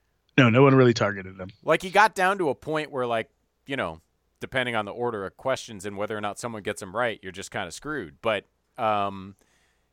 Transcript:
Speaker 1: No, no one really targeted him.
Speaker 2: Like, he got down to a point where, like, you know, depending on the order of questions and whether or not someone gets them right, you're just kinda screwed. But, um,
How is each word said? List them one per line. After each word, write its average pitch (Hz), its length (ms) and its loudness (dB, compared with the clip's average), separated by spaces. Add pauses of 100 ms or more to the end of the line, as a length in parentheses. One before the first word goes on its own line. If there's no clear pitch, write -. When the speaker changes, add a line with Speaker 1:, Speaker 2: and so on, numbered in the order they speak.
(360)
Speaker 1:
No, 123 140 8
no 123 120 8
one 139 120 8
really 127 200 8
targeted 98 440 -4
him. 92 120 -12 (120)
Speaker 2:
Like, 165 200 0
he 185 80 -10
got 202 260 4
down 190 220 2
to 175 100 0
a 127 80 0
point 156 340 -6
where, 127 160 -4
like, 113 240 -2 (360)
you 139 100 -6
know, 85 240 -4 (400)
depending 123 340 -2
on 107 120 0
the 98 60 -8
order 113 320 -4
of 90 120 -10
questions 117 500 -6
and 101 100 -8
whether 104 220 -4
or - 20 -8
not 101 200 -6
someone 113 220 -10
gets 104 180 -6
them 95 160 -12
right, 117 260 -2
you're 92 80 -12
just 95 220 -14
kinda 98 180 -6
screwed. 110 520 -10
But, 107 240 0 (300)
um, 101 600 -2 (560)